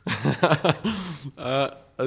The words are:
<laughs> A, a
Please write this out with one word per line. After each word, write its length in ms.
<laughs> 1300
A, 280
a 80